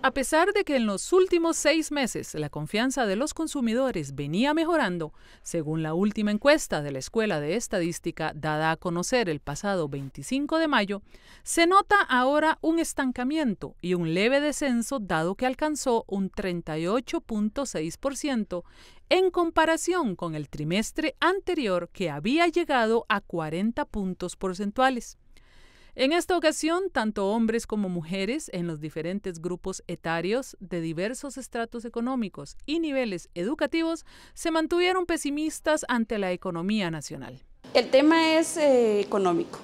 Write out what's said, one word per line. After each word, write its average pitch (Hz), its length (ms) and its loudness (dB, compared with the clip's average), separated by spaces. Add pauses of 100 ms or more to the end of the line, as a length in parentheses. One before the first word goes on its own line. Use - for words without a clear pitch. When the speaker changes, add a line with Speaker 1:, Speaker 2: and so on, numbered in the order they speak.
Speaker 1:
A 262 60 2
pesar 320 400 2
de 415 100 2
que 285 140 0
en 233 100 2
los 196 260 -2
últimos 349 440 4
seis 311 340 2
meses 269 440 -4
la 151 140 -4
confianza 226 580 -2
de 190 100 0
los 285 180 -2
consumidores 240 800 -2
venía 175 400 0
mejorando, 262 580 0 (300)
según 160 400 -4
la 156 120 -2
última 208 360 0
encuesta 214 500 2
de 143 120 -6
la 131 80 -6
Escuela 208 400 -2
de 156 160 -2
Estadística 170 760 -4
dada 156 380 -2
a 160 60 0
conocer 180 520 -2
el 147 120 -2
pasado 165 480 -4
veinticinco 143 720 -4
de 320 80 2
mayo, 202 340 0 (400)
se 339 240 4
nota 403 300 6 (120)
ahora 285 520 4
un 330 180 2
estancamiento 269 1000 -2
y 180 140 0
un 170 200 0
leve 233 240 4
descenso, 277 600 0
dado 175 340 0
que 254 100 -4
alcanzó 262 600 0
un 196 240 -2
treinta 175 480 -4
y 165 80 -2
ocho 262 340 -2
punto 214 460 -4
seis 160 300 -6
por 277 200 -4
ciento 220 480 -4 (440)
en 370 240 4
comparación 330 800 2
con 160 220 -6
el 151 120 -6
trimestre 185 680 -2
anterior, 294 720 0
que 170 180 -4
había 226 360 2
llegado 254 640 2
a 202 120 2
cuarenta 175 640 -4
puntos 185 520 -6
porcentuales. 208 840 -2 (800)
En 269 140 2
esta 349 240 2
ocasión, 330 560 0
tanto 214 380 0
hombres 226 360 0
como 208 220 -2
mujeres 190 640 -4
en 175 140 -4
los 156 160 -6
diferentes 170 580 -6
grupos 180 460 -6
etarios 175 720 -4
de 170 220 -6
diversos 208 560 -6
estratos 233 480 -8
económicos 233 800 -6
y 330 140 -2
niveles 254 540 -4
educativos 320 680 -2 (300)
se - 160 -4
mantuvieron 349 560 2
pesimistas 302 840 -2
ante 226 300 0
la 185 140 -2
economía 180 580 -2
nacional. 143 520 -10 (300)
Speaker 2:
El 247 160 4
tema 320 460 6
es, 320 240 2
eh, 240 420 6
económico. 190 640 0